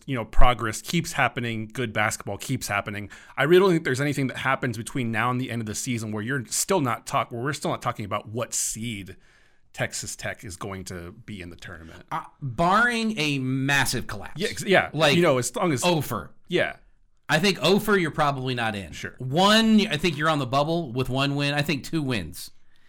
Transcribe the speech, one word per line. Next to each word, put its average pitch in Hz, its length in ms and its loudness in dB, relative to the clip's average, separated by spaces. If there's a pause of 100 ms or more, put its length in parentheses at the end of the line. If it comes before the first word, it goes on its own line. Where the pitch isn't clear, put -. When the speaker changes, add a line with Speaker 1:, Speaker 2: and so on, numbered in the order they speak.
Speaker 1:
you 139 100 -6
know, 117 100 -4
progress 117 560 6
keeps - 300 -2
happening, 117 600 -2
good 120 200 -4
basketball 107 460 -4
keeps - 320 -6
happening, 101 400 -4 (280)
I 131 60 2
really 170 160 8
don't 190 120 6
think 165 120 2
there's 131 180 0
anything 143 260 0
that 120 100 -6
happens 127 400 -2
between 117 340 -4
now 113 180 0
and 123 100 0
the 127 120 -6
end 117 100 -4
of 110 60 -6
the 104 80 -6
season 113 360 -4
where 104 120 -6
you're 123 220 -4
still - 340 0
not 120 260 -2
talk-, - 260 -2
where 117 120 -8
we're 147 100 -2
still 156 180 -6
not 117 120 -4
talking 120 220 -4
about 104 240 -6
what - 240 -6
seed 104 640 -6 (560)
Texas - 420 -8
Tech - 300 -10
is 95 100 -12
going 95 300 -10
to 87 260 -12 (140)
be 101 160 -14
in 87 80 -14
the 85 80 -16
tournament. 82 540 -18
Speaker 2:
Uh, 160 120 -6 (180)
barring 220 800 0
a 151 200 0
massive 131 680 0
collapse. - 340 -10
Speaker 1:
Yeah, 208 60 -2
ex-, - 160 -8
yeah, 175 300 2
Speaker 2:
Like, 147 240 4
Speaker 1:
you 170 40 4
know, 151 160 4
as 123 180 -4
long 180 180 0
as 120 100 -2
Speaker 2:
Ofer. 139 480 -2 (160)
Speaker 1:
Yeah. 135 300 -2 (520)
Speaker 2:
I 151 80 2
think 185 260 2
Ofer, 196 340 4
you're 160 140 2
probably 135 440 0
not 113 200 -2
in. 90 180 -8
Speaker 1:
Sure. - 260 -12
Speaker 2:
One, 202 680 6
I 151 100 -2
think 151 200 0
you're 156 120 2
on 156 100 4
the 131 80 -2
bubble 147 440 0
with 123 180 -2
one 139 260 0
win. 143 180 0
I 147 80 0
think 147 220 -2
two 160 180 -2
wins 107 480 -4 (400)